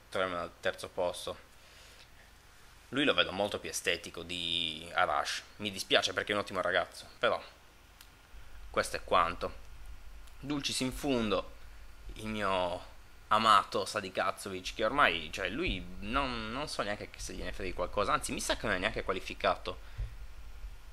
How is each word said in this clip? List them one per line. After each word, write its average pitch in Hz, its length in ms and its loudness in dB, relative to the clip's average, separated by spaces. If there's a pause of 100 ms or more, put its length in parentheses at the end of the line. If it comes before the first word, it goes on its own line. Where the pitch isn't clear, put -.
troviamo 92 320 0
al 87 100 -6 (100)
terzo - 280 -2
posto. - 640 -4 (1400)
Lui 135 140 2
lo 110 120 6
vedo 87 160 4
molto 98 280 0
più 85 100 -8
estetico 87 540 -2
di 85 720 -2
Arash. 78 480 2 (160)
Mi 104 140 -4
dispiace 98 420 2
perché 101 180 0
è 104 40 2
un 101 60 2
ottimo 95 200 -2
ragazzo, 87 460 2 (120)
però 90 220 4 (1300)
questo - 260 0
è - 80 -6
quanto. 87 500 2 (880)
Dulcis 143 420 -2
in 127 120 0
fundo, 113 640 2 (580)
il 107 140 -8
mio 95 680 0 (360)
amato 107 560 8
Sadikatsovic, 95 920 -2
che 110 100 2
ormai, 104 480 4
cioè, 95 160 -2
lui 113 340 -2 (180)
non, 117 500 -2
non 143 180 -4
so - 140 -2
neanche 104 260 -2
che - 100 -14
se - 140 -6
gliene 92 180 -4
frega 92 220 -2
qualcosa, 101 400 2
anzi, - 180 0
mi 139 80 -2
sa - 160 0
che - 120 -4
non 101 80 4
è 92 40 0
neanche 110 240 0
qualificato. 92 760 -2 (1120)